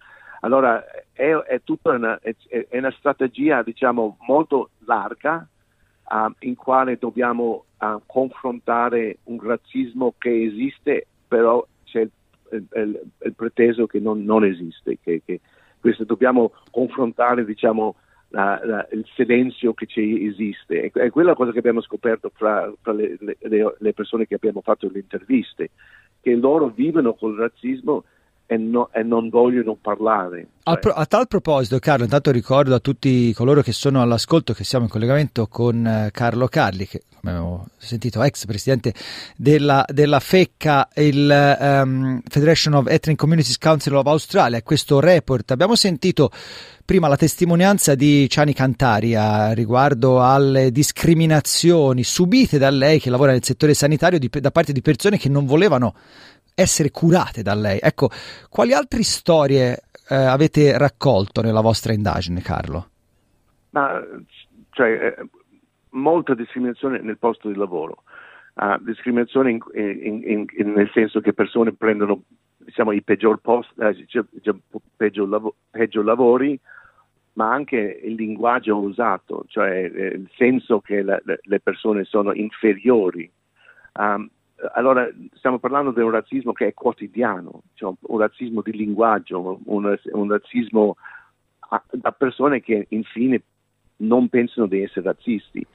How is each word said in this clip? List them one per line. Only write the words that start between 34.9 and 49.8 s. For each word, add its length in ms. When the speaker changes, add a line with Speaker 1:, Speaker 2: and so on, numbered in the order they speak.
Speaker 2:
collegamento 580
con, 380
eh, 260
Carlo 360
Carli, 380
che 160
come 140
abbiamo 320
sentito, 460
ex 240
presidente 480
della, 500
della 320
fecca, 800
il, 340
ehm, 960
Federation 460
of 160
Ethnic 300
Communities 400
Council 380
of 100
Australia, 560
questo 360
report. 520
Abbiamo 240
sentito 560
prima 200
la 100
testimonianza 760
di 360
Ciani 240
Cantaria 1000
riguardo 720